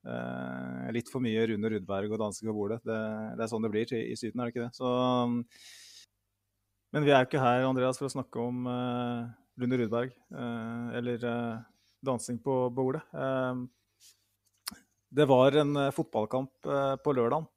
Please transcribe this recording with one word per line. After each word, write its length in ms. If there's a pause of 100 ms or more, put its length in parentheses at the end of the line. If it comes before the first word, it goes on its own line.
Eh, 880
litt 160
for 120
mye 260
Rune 240
Rudberg 400
og 80
dansing 280
på 60
bordet. 320
Det, 120 (360)
det 80
er 80
sånn 140
det 80
blir 220
i, 180
i 60
Syden, 200
er 80
det 60
ikke 140
det? 100
Så, 100
um, 540 (1500)
men 100
vi 80
er 80
jo 80
ikke 140
her, 240
Andreas, 320
for 80
å 60
snakke 280
om, 300
eh, 560 (320)
Rune 220
Rudberg, 340
eh, 720 (140)
eller, 260
eh, 320 (480)
dansing 340
på 140 (180)
bordet. 380
Eh, 1700 (400)
det 100
var 300
en, 180
eh, 160
fotballkamp, 600 (120)
eh, 380
på 140
lørdagen 400